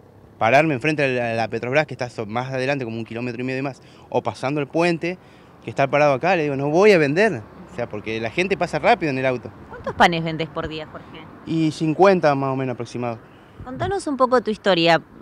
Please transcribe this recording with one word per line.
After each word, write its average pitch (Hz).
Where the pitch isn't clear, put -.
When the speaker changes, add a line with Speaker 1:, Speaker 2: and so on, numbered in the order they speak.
Speaker 1:
pararme 139
enfrente 147
a -
la, 120
a 113
la 113
Petrobras, 120
que 135
está 123
so-, 113
más 123
adelante, 131
como 113
un 113
kilómetro 117
y 127
medio 131
más, 135
o 123
pasando 131
el 139
puente, 170
que -
estar 139
parado 147
acá, 151
le 165
digo, 147
"No 139
voy 185
a 190
vender". 156
o -
sea, 120
porque 107
la 113
gente 185
pasa 156
rápido 180
en 131
el 131
auto. 127
Speaker 2:
¿Cuántos 494
panes 175
vendés 160
por 160
día, 156
Jorge? -
Speaker 1:
Y 160
cincuenta 160
más 139
o 131
menos 131
aproximado. 120
Speaker 2:
Contanos 339
un 285
poco 254
tu -
historia, 170